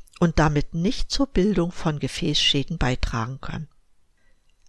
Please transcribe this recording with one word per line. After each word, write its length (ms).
und 200
damit 340
nicht 380
zur 160
Bildung 460
von 260
Gefäßschäden 760
beitragen 640
kann. 260